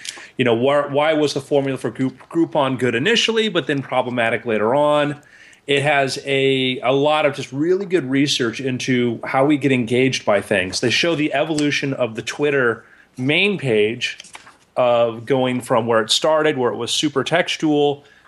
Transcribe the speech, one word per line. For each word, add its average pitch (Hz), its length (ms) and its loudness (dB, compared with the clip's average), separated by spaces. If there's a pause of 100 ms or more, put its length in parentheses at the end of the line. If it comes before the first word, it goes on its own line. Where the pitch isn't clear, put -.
(380)
You 123 80 2
know, 123 80 4
why, 139 340 2
why 147 260 2
was 151 200 0
the 139 80 -4
formula 135 380 0
for 123 100 -4
Group-, 131 300 -6 (100)
Groupon 147 480 0
good 123 180 0
initially, 220 540 0
but 170 160 -2
then 139 160 -2
problematic 120 640 -2
later 110 300 0
on? 147 440 2 (460)
It 139 160 2
has 139 420 0
a, 135 580 0
a 123 120 0
lot 151 320 2
of 139 100 2
just 127 160 -10
really 180 360 -2
good 165 220 0
research 135 520 0
into 123 600 -2
how 135 220 0
we 151 120 4
get 135 140 0
engaged 127 520 0
by 104 160 2
things. 95 420 -2
They 120 100 0
show 170 240 0
the 151 180 -2
evolution 147 600 -2
of 120 200 -4
the 113 60 -10
Twitter 135 640 0 (320)
main 170 400 2
page 117 600 0 (580)
of 117 480 2
going 127 340 0
from 117 280 0
where 113 140 4
it 110 100 -2
started, 156 460 2
where 120 140 0
it 113 60 -6
was 117 140 -6
super 143 340 -2
textual, 147 800 0 (220)